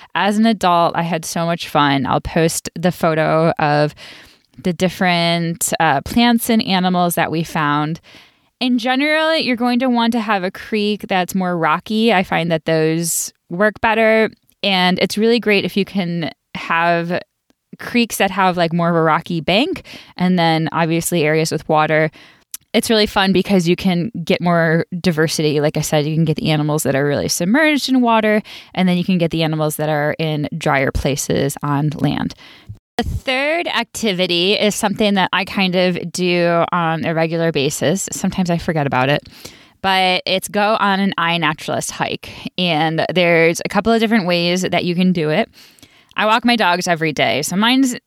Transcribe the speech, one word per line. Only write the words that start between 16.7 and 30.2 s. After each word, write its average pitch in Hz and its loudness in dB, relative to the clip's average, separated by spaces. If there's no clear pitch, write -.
creeks - -2
that 196 0
have, 185 2
like, 170 0
more 170 0
of 175 2
a 160 4
rocky 160 0
bank, 269 0
and 180 2
then 160 2
obviously 165 0
areas 156 0
with 156 -6
water. 156 2
It's 233 0
really 214 4
fun 196 2
because 185 2
you 175 4
can 175 0
get - 0
more 165 2
diversity. 156 0
Like 151 0
I 156 -2
said, 151 0
you 156 -2
can 160 2
get 151 0
the 151 -2
animals 151 0
that 139 0
are 139 0
really 123 0
submerged 277 0
in 262 2
water, 220 2
and 185 2
then 180 2
you 175 0
can 185 0
get 165 0
the 165 -2
animals 156 -2
that 151 -4
are 151 -2